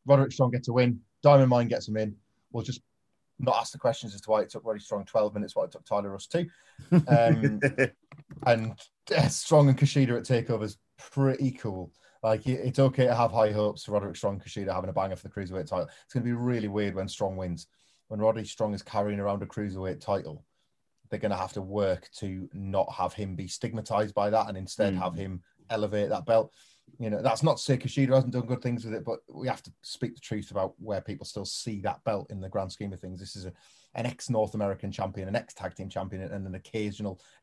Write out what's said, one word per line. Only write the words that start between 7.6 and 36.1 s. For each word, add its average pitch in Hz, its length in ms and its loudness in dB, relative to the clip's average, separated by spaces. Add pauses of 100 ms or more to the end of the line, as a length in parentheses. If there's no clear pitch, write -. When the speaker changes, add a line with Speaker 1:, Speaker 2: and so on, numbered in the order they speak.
Speaker 2:
<laughs> - 440 -10
Speaker 1:
and, 113 320 2 (380)
uh, 147 120 6
Strong 147 420 6
and 131 80 6
Kushida 135 400 4
at - 60 -6
TakeOver 117 400 2
is 107 140 -8 (200)
pretty 135 540 2
cool. 92 380 -8 (320)
Like, 110 240 2
it, 127 140 0
it's 131 180 -2
okay 131 280 6
to 120 80 4
have 117 180 2
high 110 200 4
hopes 104 320 0
for 104 80 -6
Roderick 101 240 -2
Strong 101 180 -2
and 92 100 -10
Kushida 98 300 -6
having 92 160 -4
a - 20 -8
banger 95 240 -2
for 98 120 -16
the - 60 -18
Cruiserweight 92 320 -6
title. 92 220 -4 (160)
It's - 100 -20
gonna 120 100 -2
be 120 80 -2
really 120 360 -2
weird 101 260 -2
when 95 140 -4
Strong 95 280 -4
wins. 90 300 -6 (420)
When 107 120 -6
Roddy 110 240 2
Strong 104 300 -2
is 95 80 -8
carrying 104 360 -2
around 101 240 -2
a 98 40 -8
Cruiserweight 95 540 -6
title, 76 440 -4 (680)
they're 107 80 -6
gonna 101 180 -2
have 92 180 -6
to 101 80 -6
work 95 460 -2 (100)
to 95 340 -8
not 98 400 -2
have - 220 -2
him 98 200 -6
be 90 140 -8
stigmatized 107 680 -4
by 104 160 2
that 110 180 2
and 101 80 -6
instead 95 380 0
Speaker 2:
Mm. 92 40 0
Speaker 1:
have 92 180 -2
him 95 260 -8 (280)
elevate 104 400 0
that - 160 -2
belt. 113 260 2 (460)
You 117 120 -4
know, 104 120 -2
that's 117 200 2
not 151 140 4
to - 60 -10
say 139 160 2
Kushida 131 360 2
hasn't 127 200 4
done 123 120 -2
good 120 160 -4
things 120 220 -4
with 110 100 -6
it, 98 100 -6
but - 140 -6 (140)
we 120 160 -8
have - 140 -6
to - 100 -20 (100)
speak - 320 -8
the - 60 -20
truth 107 300 -8
about 95 280 -4
where 98 220 -6
people - 260 -10
still 98 200 -10
see 107 340 -8
that - 240 -6
belt 101 260 -4
in 101 100 -10
the 95 80 -10
grand 95 220 -4
scheme 101 220 -10
of 90 80 -12
things. 92 200 -12
This 98 160 -14
is 95 100 -12
a, 90 60 -12 (420)
an 117 120 -4
ex-North 110 480 -2
American 101 380 -4
champion, 98 360 -6
an 101 80 -6
ex-tag 98 380 -8
team 98 140 -12
champion, 92 340 -8